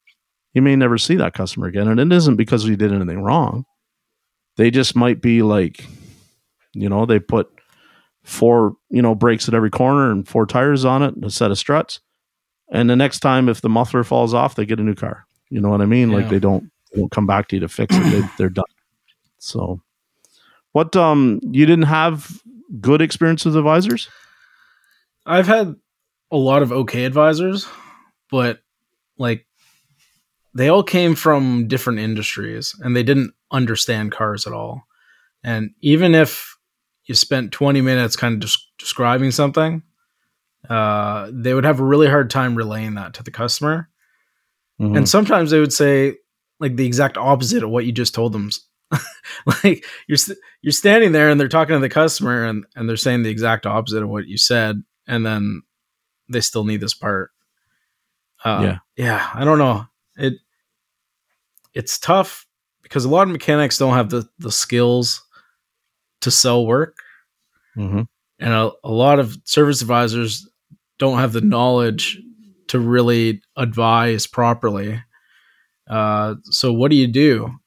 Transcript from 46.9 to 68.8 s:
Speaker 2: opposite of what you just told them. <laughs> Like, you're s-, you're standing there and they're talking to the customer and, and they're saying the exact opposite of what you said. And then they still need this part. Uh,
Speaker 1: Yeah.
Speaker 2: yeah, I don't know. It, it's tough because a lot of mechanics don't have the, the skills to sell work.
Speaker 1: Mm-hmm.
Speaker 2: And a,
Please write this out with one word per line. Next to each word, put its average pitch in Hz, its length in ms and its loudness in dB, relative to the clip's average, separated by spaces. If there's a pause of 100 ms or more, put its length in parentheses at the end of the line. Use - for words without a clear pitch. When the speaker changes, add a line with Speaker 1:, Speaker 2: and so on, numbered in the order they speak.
Speaker 2:
opposite 131 460 0
of 107 60 -4
what 117 160 -2
you 123 60 -4
just 117 240 -4
told 117 180 -2
them. 104 160 -6 (420)
<laughs> 151 80 -2 (460)
Like, 180 400 0 (220)
you're 147 80 -2
s-, 196 160 -2 (320)
you're 147 100 -2
standing 208 380 4
there 151 180 2
and 143 100 2
they're 139 80 0
talking 156 280 2
to 143 40 2
the 135 100 0
customer 151 560 0
and, 110 200 -6 (100)
and 117 140 -6
they're 113 80 -4
saying 123 240 0
the 110 80 -4
exact 110 380 -2
opposite 107 340 -4
of 104 80 -6
what 104 180 -8
you 98 100 -10
said. 110 440 0 (260)
And 120 180 -4
then 104 360 -4 (680)
they 120 140 -4
still 110 220 -4
need 107 180 -4
this 101 140 -6
part. 95 340 -6 (1120)
Uh, 107 200 -2
Speaker 1:
Yeah. 95 140 -2 (200)
Speaker 2:
yeah, 113 380 -4
I 127 100 -4
don't 151 140 4
know. 120 260 0 (320)
It, 135 160 -4 (1400)
it's - 260 -8
tough - 460 0 (360)
because 127 240 -4
a 131 40 -2
lot 175 140 4
of 190 60 2
mechanics 147 480 0
don't 131 160 2
have 120 160 2
the, 117 180 -6 (120)
the 110 120 -10
skills 120 720 0 (960)
to 123 100 -2
sell 120 340 2
work. 135 320 0 (800)
Speaker 1:
Mm-hmm. 101 240 -4 (380)
Speaker 2:
And 113 140 -2
a, 110 180 0 (120)